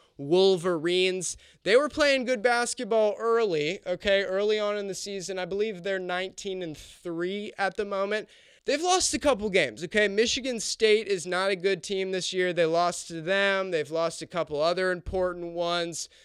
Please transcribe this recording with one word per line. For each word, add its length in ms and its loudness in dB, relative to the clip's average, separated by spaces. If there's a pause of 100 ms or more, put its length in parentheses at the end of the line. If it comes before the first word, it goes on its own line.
(180)
Wolverines. 1200 2 (260)
They 140 4
were 120 6
playing 360 2
good 180 0
basketball 760 2
early, 680 0
okay, 360 2
early 360 0
on 180 -2
in 120 -6
the 60 -6
season. 440 -8
I 60 -4
believe 380 -4
they're 160 -2
nineteen 640 -6
and 140 -6
three 840 -6
at 180 -2
the 80 -4
moment. 440 -2 (360)
They've 180 0
lost 320 2
a 60 -4
couple 280 2
games, 360 0
okay? 240 2
Michigan 500 0
State 480 2
is 180 -2
not 280 0
a 40 0
good 280 -2
team 260 -4
this 220 -4
year. 200 0
They 120 2
lost 420 0
to 140 -10
them. 500 0
They've 180 -2
lost 340 -2
a 40 -10
couple 340 -4
other 300 2
important 640 -4
ones. 540 -2 (160)